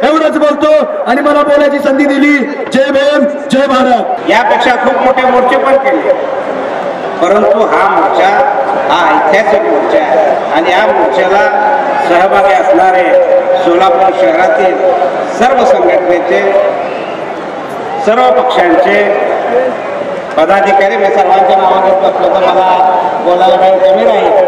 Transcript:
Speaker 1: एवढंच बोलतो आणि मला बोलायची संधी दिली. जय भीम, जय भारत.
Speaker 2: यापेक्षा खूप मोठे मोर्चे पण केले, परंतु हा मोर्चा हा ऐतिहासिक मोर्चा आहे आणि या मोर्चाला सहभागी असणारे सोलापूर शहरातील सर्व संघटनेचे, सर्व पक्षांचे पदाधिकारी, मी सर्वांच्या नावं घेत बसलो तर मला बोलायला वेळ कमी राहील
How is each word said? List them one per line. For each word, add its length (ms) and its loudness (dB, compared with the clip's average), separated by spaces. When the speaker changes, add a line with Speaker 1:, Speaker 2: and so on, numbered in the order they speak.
Speaker 1:
एवढंच 300 0
बोलतो 320 0
आणि 160 0
मला 200 2
बोलायची 360 2
संधी 260 0
दिली. 320 2
जय 200 0
भीम, 320 0
जय 140 2
भारत. 640 0
Speaker 2:
यापेक्षा 440 2
खूप 180 0
मोठे 280 0
मोर्चे 340 0
पण 200 2
केले, 280 0
परंतु 440 0
हा 240 0
मोर्चा 380 0
हा 100 0
ऐतिहासिक 520 0
मोर्चा 360 0
आहे 560 0
आणि 180 0
या 140 2
मोर्चाला 580 0
सहभागी 460 2
असणारे 520 2
सोलापूर 560 2
शहरातील 560 0
सर्व 260 2
संघटनेचे, 800 0
सर्व 240 2
पक्षांचे 600 0
पदाधिकारी, 600 2
मी 100 0
सर्वांच्या 500 2
नावं 240 2
घेत 220 2
बसलो 320 0
तर 120 0
मला 240 2
बोलायला 320 2
वेळ 240 2
कमी 240 2
राहील 260 0